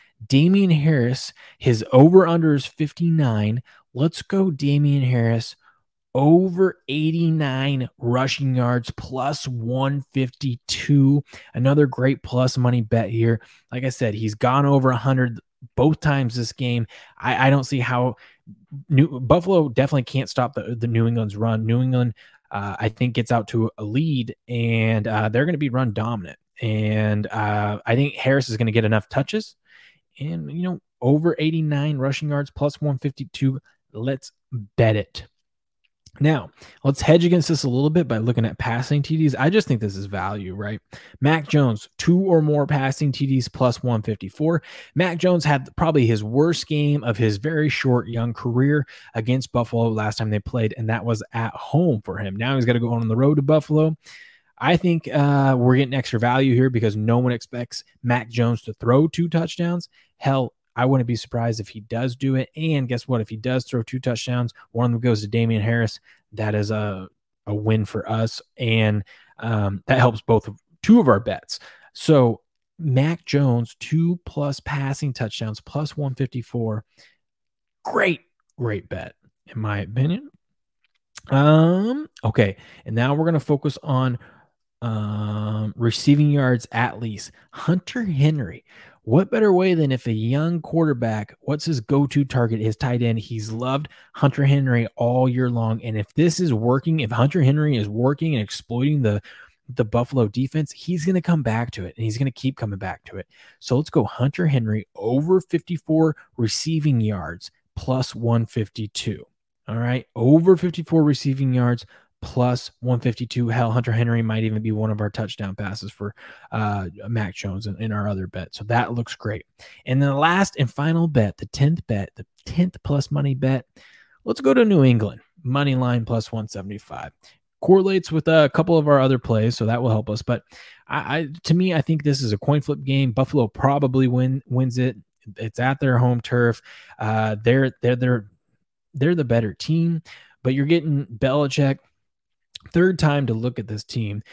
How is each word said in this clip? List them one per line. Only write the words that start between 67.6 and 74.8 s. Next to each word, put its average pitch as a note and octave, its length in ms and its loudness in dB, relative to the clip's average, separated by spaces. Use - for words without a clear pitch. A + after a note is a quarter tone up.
for - 240 -8
us. A2+ 320 -4
And, A2 460 0
um, G#2 460 -2
that C3+ 120 2
helps A#2+ 220 2
both A2+ 260 2
of, G2+ 100 -12
two A#3 200 8
of D3+ 80 4
our G2+ 100 6
bets. - 400 -6
So C3 480 4
Mac D3+ 480 0
Jones, B2 540 0
two E3+ 440 -2
plus C#3+ 360 -6
passing C#3 520 -6